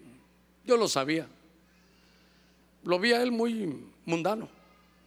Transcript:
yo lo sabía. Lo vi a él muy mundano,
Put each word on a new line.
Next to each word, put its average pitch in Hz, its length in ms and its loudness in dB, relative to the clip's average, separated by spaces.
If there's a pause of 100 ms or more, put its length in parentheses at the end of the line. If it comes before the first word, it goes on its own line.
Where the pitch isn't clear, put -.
(640)
yo 247 120 4
lo 214 100 4
sabía. 143 400 -2 (1600)
Lo 180 160 0
vi 233 140 4
a 240 100 2
él 254 80 0
muy 226 600 -4 (140)
mundano, 170 420 -2 (600)